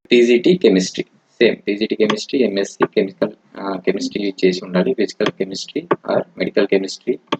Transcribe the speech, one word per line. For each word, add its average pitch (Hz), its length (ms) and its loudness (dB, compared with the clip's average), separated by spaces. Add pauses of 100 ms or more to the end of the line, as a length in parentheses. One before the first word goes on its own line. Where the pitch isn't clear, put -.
(120)
పీజీటీ 120 440 4
కెమిస్ట్రీ, 95 500 2 (360)
సేమ్ 110 140 4 (120)
పీజీటీ 104 280 -4
కెమిస్ట్రీ, 107 440 -2
ఎంఎస్సీ - 460 0 (100)
కెమికల్, 196 360 -2 (260)
ఆ, 196 200 -6
కెమిస్ట్రీ 98 560 -4 (120)
చేసి 92 200 0
ఉండాలి, 92 280 -2
ఫిజికల్ 107 340 -2
కెమిస్ట్రీ - 600 -8 (240)
or - 120 0 (140)
మెడికల్ 95 300 0
కెమిస్ట్రీ, 95 520 -2 (200)